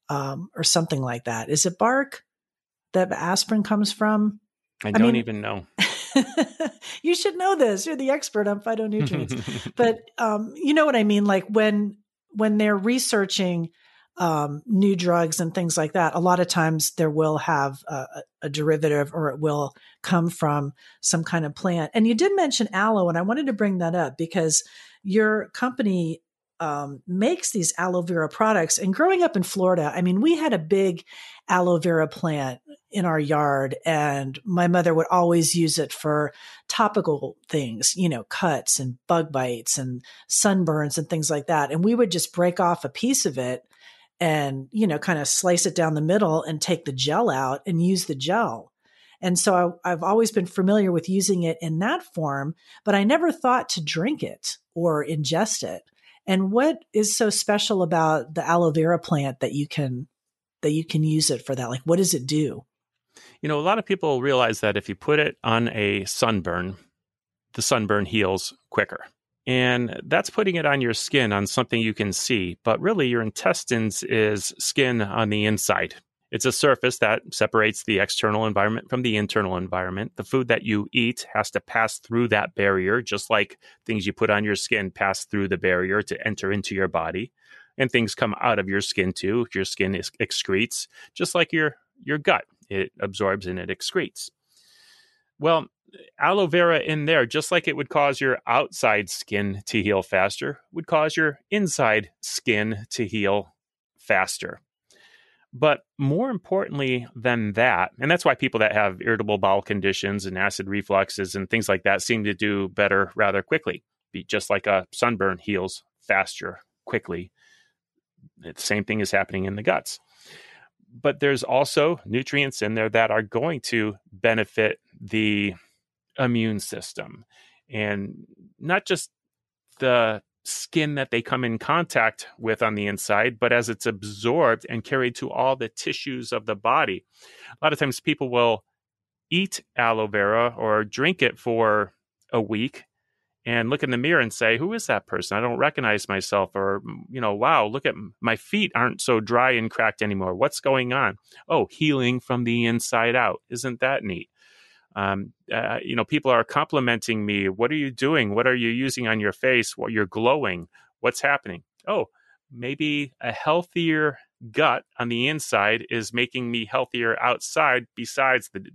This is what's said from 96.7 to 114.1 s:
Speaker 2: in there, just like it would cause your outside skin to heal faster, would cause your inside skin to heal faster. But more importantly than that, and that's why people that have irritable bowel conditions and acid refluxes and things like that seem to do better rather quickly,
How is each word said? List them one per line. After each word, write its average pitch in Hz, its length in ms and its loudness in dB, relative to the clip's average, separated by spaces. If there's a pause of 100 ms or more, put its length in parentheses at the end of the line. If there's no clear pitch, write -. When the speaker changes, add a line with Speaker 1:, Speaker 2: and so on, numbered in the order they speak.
Speaker 2:
in 151 260 -2
there, 147 200 4
just 151 280 -4
like 165 160 0
it 139 80 -2
would 139 100 -4
cause 143 320 2
your 131 260 0
outside 113 640 2
skin 101 580 -4
to 110 140 0
heal 98 220 2
faster, 104 560 0 (140)
would 165 140 -10
cause 156 280 0
your 156 240 0 (100)
inside 131 600 0 (100)
skin 107 680 -4
to 110 180 -4
heal 101 480 -2 (420)
faster. 92 640 -2 (920)
But 139 320 0 (120)
more 156 320 0
importantly 143 840 -2
than 113 380 0
that, 107 460 2
and 139 120 0
that's 175 140 0
why 135 100 4
people 127 240 -2
that 104 140 4
have 101 280 0
irritable 107 360 0
bowel 98 240 2
conditions 98 640 -4
and 92 120 -8
acid 98 300 -2
refluxes 98 680 -2
and 98 140 -6
things 113 200 0
like 95 140 2
that 98 180 2
seem 110 240 -2
to 104 80 0
do 101 340 -2
better 98 480 2
rather 98 260 2
quickly, - 440 -4 (260)